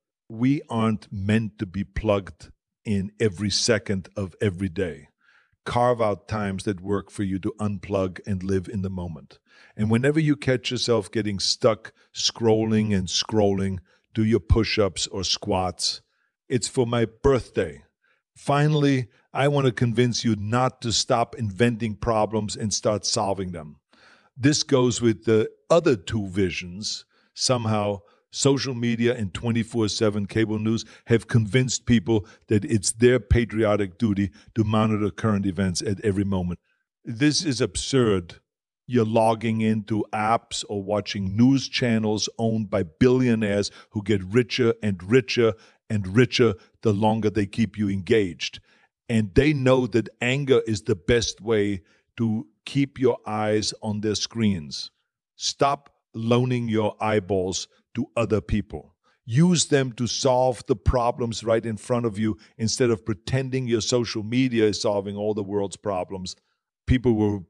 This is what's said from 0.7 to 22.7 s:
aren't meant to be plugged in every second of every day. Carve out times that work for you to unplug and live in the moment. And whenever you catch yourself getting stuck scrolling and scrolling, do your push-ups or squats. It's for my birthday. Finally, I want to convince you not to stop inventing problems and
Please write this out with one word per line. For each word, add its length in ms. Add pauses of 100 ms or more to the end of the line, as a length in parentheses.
aren't 420
meant 460
to 80
be 180
plugged 640 (320)
in 380
every 300
second 680
of 240
every 300
day. 380 (560)
Carve 380
out 240
times 380
that 160
work 280
for 140
you 160
to 220
unplug 640
and 160
live 240
in 160
the 80
moment. 480 (380)
And 160
whenever 260
you 160
catch 380
yourself 360
getting 300
stuck 540 (200)
scrolling 800
and 140
scrolling, 720 (340)
do 120
your 160
push-ups 640
or 160
squats. 800 (460)
It's 180
for 180
my 200
birthday. 800 (520)
Finally, 720 (260)
I 140
want 200
to 60
convince 520
you 120
not 460
to 80
stop 460
inventing 580
problems 600
and 180